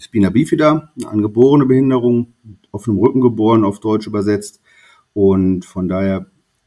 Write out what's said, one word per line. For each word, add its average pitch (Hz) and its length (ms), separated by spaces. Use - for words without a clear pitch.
Spina 98 280
bifida, 151 680
eine 120 100
angeborene 117 580
Behinderung, 127 680
mit 107 160
offenem 104 240
Rücken 123 240
geboren, 113 420
auf 101 160
Deutsch 107 280
übersetzt. 104 520
Und 95 500
von 92 240
daher, 95 380